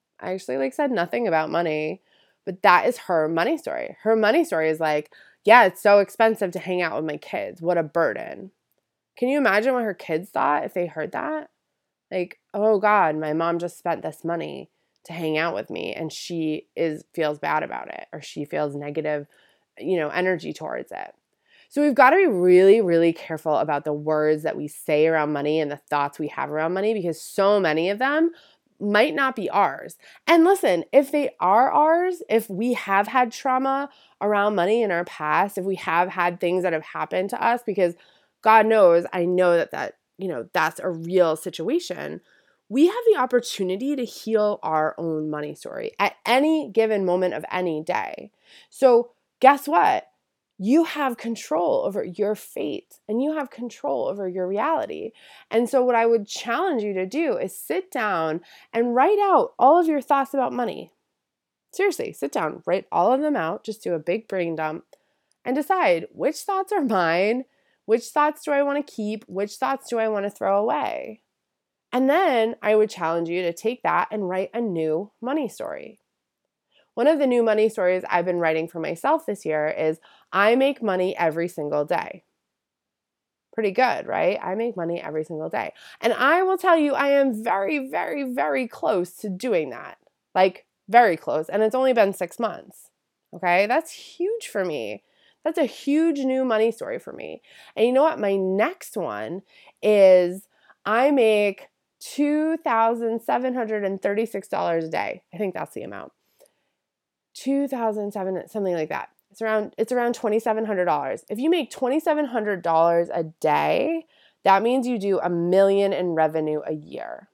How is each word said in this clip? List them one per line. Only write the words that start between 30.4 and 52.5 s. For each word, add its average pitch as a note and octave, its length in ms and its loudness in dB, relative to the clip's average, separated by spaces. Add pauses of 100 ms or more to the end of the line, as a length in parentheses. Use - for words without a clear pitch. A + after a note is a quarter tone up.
listen, C#4 480 4
if C#4 180 6
they D4 200 0 (100)
are G3 320 4
ours, E4+ 560 2
if G3 200 0
we A3+ 260 -2
have G3+ 340 0
had B3 240 0
trauma C4+ 580 -2 (300)
around G#3 340 0
money G3+ 260 2
in G3+ 120 0
our E3+ 120 -2
past, E3 540 -2
if F3+ 60 -4
we F#3+ 100 -4
have F3 360 0
had F3+ 280 -2
things F3+ 240 0
that F3 100 0
have D#3+ 120 -2
happened F3+ 460 -6
to A#3 140 -4
us, A#3+ 220 0
because F3+ 300 0 (440)
God A3 260 8
knows, F#3 460 6
I F3+ 120 -2
know F3+ 320 4
that, - 160 -2
that, C#3 240 -8 (200)
you F#3+ 120 -8
know, C3+ 240 -8
that's E3 260 0
a - 100 -6
real E3+ 460 2
situation, E3 840 -6 (480)
we C#4 180 4
have A4+ 240 -2
the F4+ 80 4
opportunity B3 760 -2
to B3+ 80 -4
heal G#3 580 -2
our D#3 340 0
own D#3 320 -4
money D3 280 -8
story - 420 -10
at - 160 0 (100)
any D4 460 2
given G#3+ 340 2
moment F3+ 300 0
of - 160 -8
any E3+ 320 -4
day. - 480 -8 (400)
So A#3+ 400 4 (300)
guess C#4 260 6
what? E3+ 400 2 (500)
You C4 280 2
have C#4 320 -4
control D4 680 -2
over G3+ 200 -4
your G#3 320 -4
fate, - 720 -10